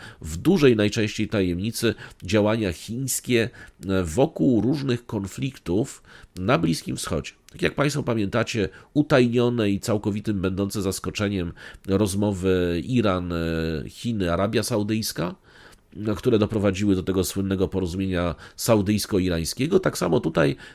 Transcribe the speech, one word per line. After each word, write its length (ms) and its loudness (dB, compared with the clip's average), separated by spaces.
w 160 -8
dużej 400 6
najczęściej 520 0
tajemnicy, 640 0
działania 500 0
chińskie, 800 -2
e, 160 2
wokół 560 2
różnych 460 -2
konfliktów 840 -4
na 220 0
Bliskim 380 -2
Wschodzie. 360 -6
Tak 100 -8
jak 120 0
państwo 280 -2
pamiętacie, 640 -2
utajnione 760 4
i 100 0
całkowitym 600 -2
będące 420 -2
zaskoczeniem 720 -4
rozmowy 960 2
Iran, 480 0
e, 40 -2
Chiny, 440 -2
Arabia 300 0
Saudyjska, 720 -2
no, 180 -4
które 240 2
doprowadziły 560 2
do 80 2
tego 220 0
słynnego 440 0
porozumienia 640 -2
saudyjsko-irańskiego. 1200 2
Tak 180 -2
samo 220 0
tutaj 360 0